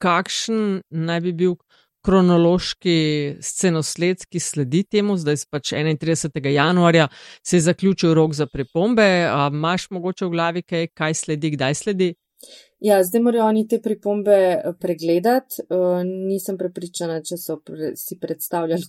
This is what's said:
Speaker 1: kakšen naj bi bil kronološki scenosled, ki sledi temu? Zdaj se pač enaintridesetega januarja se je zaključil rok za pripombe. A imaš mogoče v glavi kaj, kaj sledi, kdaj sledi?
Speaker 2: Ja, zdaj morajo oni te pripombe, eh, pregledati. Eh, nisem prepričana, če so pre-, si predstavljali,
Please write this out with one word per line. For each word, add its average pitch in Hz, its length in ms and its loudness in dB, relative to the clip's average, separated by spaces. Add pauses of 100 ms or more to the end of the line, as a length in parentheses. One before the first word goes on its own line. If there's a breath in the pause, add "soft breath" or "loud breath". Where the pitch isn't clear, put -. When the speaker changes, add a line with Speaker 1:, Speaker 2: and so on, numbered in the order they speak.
Speaker 1:
kakšen 190 880 -2
naj 165 340 -4
bi 180 140 -2
bil 175 200 0 (500)
kronološki 180 920 4 (420)
scenosled, 175 880 -2
ki - 160 -8
sledi 147 440 -2
temu? 202 320 0
Zdaj 151 200 0
se - 100 -10
pač - 260 -6
enaintridesetega 156 800 -2
januarja 165 580 4 (300 loud breath)
se - 180 0
je 175 60 6
zaključil 175 520 2
rok 156 180 4
za 143 140 -2
pripombe. 196 600 0 (160)
A 143 260 2
imaš 160 400 -2
mogoče 185 360 -6
v 175 60 -4
glavi 170 320 -2
kaj, 170 260 -4
kaj 156 260 -4
sledi, 156 360 -4
kdaj 139 240 -2
sledi? 185 400 -2 (680 soft breath)
Speaker 2:
Ja, 202 200 6
zdaj 202 200 0
morajo 233 240 2
oni 214 200 2
te 226 120 0
pripombe, 208 560 0
eh, 180 440 2
pregledati. 175 840 0
Eh, 180 420 0
nisem 190 560 -4
prepričana, 175 640 -6
če 170 160 -8
so 160 160 -6
pre-, 156 400 -10
si - 240 -12
predstavljali, 165 680 -4